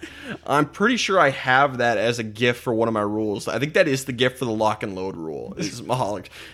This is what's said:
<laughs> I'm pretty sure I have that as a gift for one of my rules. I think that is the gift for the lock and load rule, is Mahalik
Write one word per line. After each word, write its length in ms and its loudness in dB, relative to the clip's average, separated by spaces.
<laughs> 260 -12
I'm 220 2
pretty 300 0
sure 200 2
I 120 8
have 480 2
that 200 2
as 220 2
a 40 -4
gift 380 0
for 120 -2
one 160 2
of 40 -2
my 60 2
rules. 480 -2
I 120 -2
think 160 -2
that 120 6
is 160 0
the 80 -8
gift 280 0
for 40 -2
the 80 -2
lock 320 0
and 100 -6
load 220 -6
rule, 420 -10
is 240 -8
Mahalik 460 -4